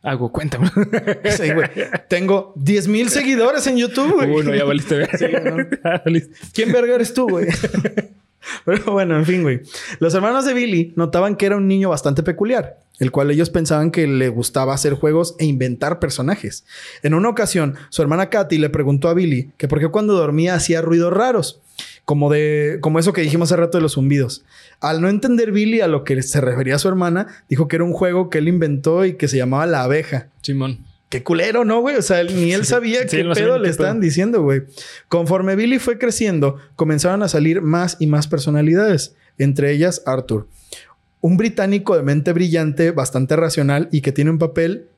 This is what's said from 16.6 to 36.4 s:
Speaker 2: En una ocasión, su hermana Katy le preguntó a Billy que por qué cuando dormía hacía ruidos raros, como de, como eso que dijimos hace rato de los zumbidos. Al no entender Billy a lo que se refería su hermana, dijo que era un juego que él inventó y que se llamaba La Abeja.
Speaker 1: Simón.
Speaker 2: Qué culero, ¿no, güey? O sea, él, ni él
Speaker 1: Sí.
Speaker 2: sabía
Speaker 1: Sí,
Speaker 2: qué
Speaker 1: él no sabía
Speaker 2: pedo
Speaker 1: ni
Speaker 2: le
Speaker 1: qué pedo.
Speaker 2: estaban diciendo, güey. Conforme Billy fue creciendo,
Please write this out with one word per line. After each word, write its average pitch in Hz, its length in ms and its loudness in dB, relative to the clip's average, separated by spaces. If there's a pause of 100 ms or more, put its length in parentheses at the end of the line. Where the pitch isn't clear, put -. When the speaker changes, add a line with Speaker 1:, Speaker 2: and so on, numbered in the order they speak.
Speaker 2:
En 147 120 2
una 190 140 2
ocasión, 190 460 -2 (140)
su - 140 -2
hermana 170 280 0
Katy 190 280 0
le 151 120 2
preguntó 143 380 0
a 170 60 2
Billy 156 420 0
que - 100 -4
por 147 140 0
qué 160 80 0
cuando 208 260 0
dormía 165 400 2
hacía 165 260 0
ruidos 170 320 2
raros, 220 480 0 (440)
como 147 260 2
de, 151 500 0
como 156 200 2
eso 185 120 2
que 180 100 -2
dijimos 160 280 0
hace 180 100 4
rato 170 180 2
de 165 40 2
los 156 120 0
zumbidos. 135 500 0 (360)
Al 160 200 0
no 175 80 2
entender 226 420 2
Billy 214 300 2
a 190 80 2
lo 151 160 0
que 135 180 0
se 147 180 -2
refería 131 380 0
su 143 80 -2
hermana, 185 400 0 (220)
dijo 147 180 0
que 156 100 -4
era 165 80 0
un 175 80 -2
juego 180 380 0
que 165 80 -2
él 151 80 0
inventó 165 580 2
y 185 100 0
que - 120 -4
se 131 120 0
llamaba 131 280 0
La 156 160 0
Abeja. 139 460 -2 (140)
Speaker 1:
Simón. 135 360 -4 (300)
Speaker 2:
Qué 127 140 -8
culero, 208 420 0
¿no, 220 180 2
güey? 285 140 0
O 220 60 2
sea, 175 180 2
él, 175 140 -2
ni 175 180 2
él 202 120 0
Speaker 1:
Sí. - 60 -2
Speaker 2:
sabía 240 320 0
Speaker 1:
Sí, - 80 -4
Speaker 2:
qué 156 100 0
Speaker 1:
él 170 80 -2
no 170 80 0
sabía 214 100 2
Speaker 2:
pedo 254 120 2
Speaker 1:
ni 233 40 0
Speaker 2:
le 190 80 0
Speaker 1:
qué 151 60 -4
pedo. 156 80 -2
Speaker 2:
estaban 214 160 0
diciendo, 185 420 2
güey. 139 200 2 (460)
Conforme 185 460 0
Billy 233 240 2
fue 240 200 -2
creciendo, 180 580 0 (180)